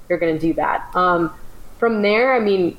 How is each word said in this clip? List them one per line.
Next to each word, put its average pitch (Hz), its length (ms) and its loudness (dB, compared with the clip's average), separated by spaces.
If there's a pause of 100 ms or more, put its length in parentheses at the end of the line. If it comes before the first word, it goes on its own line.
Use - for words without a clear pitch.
they're 175 120 0
gonna 165 180 0
do 160 160 0
that. - 420 -2
Um, 175 380 2 (460)
from 226 240 0
there, 233 320 4
I 240 40 2
mean, 190 400 0